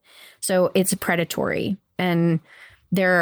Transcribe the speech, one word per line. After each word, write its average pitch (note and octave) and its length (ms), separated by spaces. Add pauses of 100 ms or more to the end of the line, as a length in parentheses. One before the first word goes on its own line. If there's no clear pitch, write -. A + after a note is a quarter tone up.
(400)
So F#3 340
it's F#3+ 220
predatory. - 840 (220)
And E3+ 400 (520)
there F#3 300